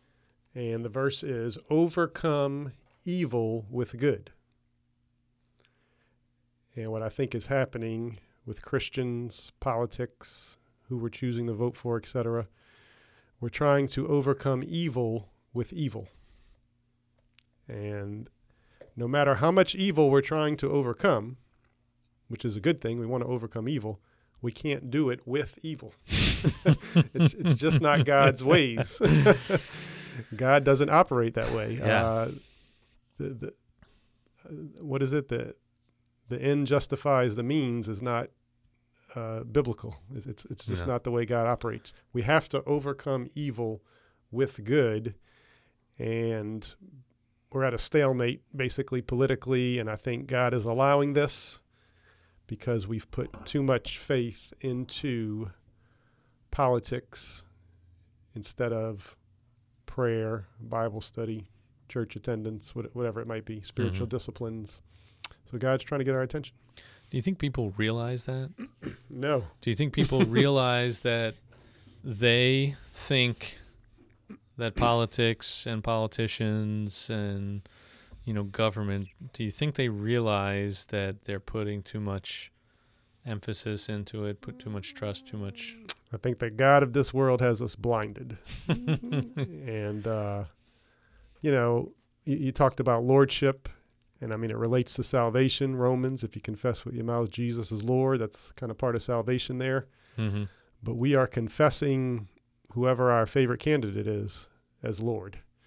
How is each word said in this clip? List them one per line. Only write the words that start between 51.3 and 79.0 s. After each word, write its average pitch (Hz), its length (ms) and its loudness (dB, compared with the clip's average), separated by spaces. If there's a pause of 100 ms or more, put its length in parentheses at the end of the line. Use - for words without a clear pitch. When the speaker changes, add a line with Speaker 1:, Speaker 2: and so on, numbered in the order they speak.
Speaker 1:
because 113 400 -4
we've 107 240 -8
put - 180 -6 (160)
too 143 180 -2
much 131 360 0
faith 120 640 -4
into 117 880 -4 (1000)
politics - 920 -2 (880)
instead 117 380 -6
of 110 440 -6 (720)
prayer, 113 600 -2 (140)
Bible 113 400 -4
study, 110 480 -8 (400)
church 113 280 -6
attendance, 110 580 -8
what-, 113 200 -10
whatever 117 260 -4
it 113 60 -8
might 110 180 -8
be, 107 180 -10
spiritual 98 440 -4
Speaker 2:
Mm-hmm. 123 100 -6
Speaker 1:
disciplines. 113 640 -10 (640)
So 123 120 -8
God's 131 260 0
trying 143 160 -4
to 131 40 0
get 135 100 2
our 131 80 2
attention. 131 320 -6 (560)
Speaker 2:
Do 135 60 -4
you 120 60 0
think 190 160 0
people 123 380 -2
realize 117 500 0
that? 131 240 -6 (320)
Speaker 1:
<clears throat> - 140 -12 (160)
No. 135 320 0 (160)
Speaker 2:
Do 120 100 -2
you 110 60 0
think 143 160 0
people - 280 4
Speaker 1:
<laughs> 123 40 8
Speaker 2:
realize 123 760 4
that 117 340 0 (680)
they 123 720 4 (160)
think - 640 0 (1000)
that 117 200 -2
politics 117 920 2
and 110 160 -4
politicians 107 1300 -2
and, 101 580 -4 (560)
you 117 80 -4
know, 104 120 -2
government, 98 640 -2 (240)